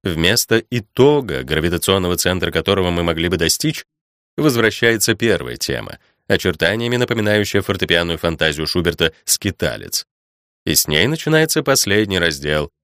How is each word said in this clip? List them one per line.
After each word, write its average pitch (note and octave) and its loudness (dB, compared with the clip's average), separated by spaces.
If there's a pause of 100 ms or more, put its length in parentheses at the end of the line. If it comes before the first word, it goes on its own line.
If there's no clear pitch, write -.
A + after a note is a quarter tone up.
Вместо F#2+ 0
итога, B2 0
гравитационного F2 0
центра F2+ -2
которого F2+ 0
мы F2 0
могли E2+ 0
бы F2+ 0
достичь, E2 -2 (540)
возвращается A#2 2
первая D#2 -2
тема, A1+ -8 (280)
очертаниями G2+ 0
напоминающая G#2+ 0
фортепианную E2+ 0
фантазию D#2 0
Шуберта E2+ 0 (140)
"Скиталец". A#1 -4 (600)
И D2+ 0
с - 0
ней D2+ 2
начинается D#3 0
последний G#2 2
раздел D2+ -2 (120)